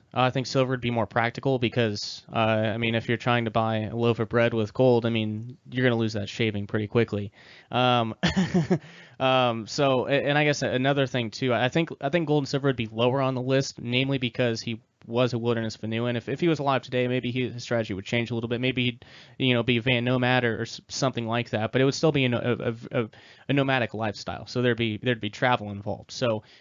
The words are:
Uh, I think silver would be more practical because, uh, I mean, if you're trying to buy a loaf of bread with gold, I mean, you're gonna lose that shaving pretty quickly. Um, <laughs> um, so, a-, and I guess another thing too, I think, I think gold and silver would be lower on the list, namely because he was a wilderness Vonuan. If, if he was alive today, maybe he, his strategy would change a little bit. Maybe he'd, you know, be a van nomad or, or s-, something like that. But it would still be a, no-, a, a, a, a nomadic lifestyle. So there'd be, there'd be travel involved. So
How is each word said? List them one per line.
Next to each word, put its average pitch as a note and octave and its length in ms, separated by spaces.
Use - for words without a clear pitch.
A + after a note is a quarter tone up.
Uh, B2 80
I B2+ 80
think B2 180
silver C3 240
would C3 80
be A#2+ 100
more A#2 160
practical A#2+ 540
because, A2+ 640
uh, A#2+ 40
I A2 400
mean, A#2 180
if A2 140
you're A#2 80
trying A#2+ 260
to A2 80
buy A2 400
a - 40
loaf A#2 240
of A2 100
bread A#2 240
with G#2+ 200
gold, A#2+ 320
I A#2 40
mean, A2 480
you're B2+ 140
gonna A#2+ 160
lose A2 140
that G2+ 160
shaving G#2 360
pretty G#2+ 220
quickly. G#2+ 460
Um, A#2+ 440
<laughs> - 520
um, B2+ 480
so, C3+ 400
a-, C3+ 220
and C#3+ 80
I D3+ 80
guess D3 160
another C3 460
thing A#2+ 220
too, B2+ 240
I A2+ 140
think, E3 220
I C#3 80
think E3 180
gold D3 180
and C3+ 40
silver C#3 220
would B2+ 80
be A2+ 100
lower A#2+ 340
on C3 140
the B2+ 60
list, C3+ 400
namely C3 360
because A#2+ 440
he A#2 180
was A#2+ 260
a A#2 60
wilderness A2+ 360
Vonuan. A#2 400
If, A#2 140
if C3+ 100
he F3 80
was D3+ 120
alive C#3 240
today, B2+ 240
maybe B2 240
he, B2 180
his A#2+ 140
strategy A2 320
would G2 100
change A#2+ 240
a B2 60
little A2+ 140
bit. A#2+ 120
Maybe B2+ 220
he'd, A#2+ 220
you B2+ 160
know, A#2 80
be A#2+ 140
a A2+ 40
van A#2+ 220
nomad B2 400
or, A2+ 160
or - 40
s-, - 240
something B2+ 380
like A#2 240
that. A2 220
But B2+ 100
it C3 40
would C#3 100
still D#3+ 160
be C#3 140
a, B2 40
no-, A#2+ 80
a, A#2+ 320
a, A#2+ 340
a, G#2+ 60
a C3+ 60
nomadic C3 420
lifestyle. - 500
So - 160
there'd B2 160
be, A2 200
there'd A#2 240
be G#2 100
travel A#2+ 400
involved. G2+ 400
So A2+ 320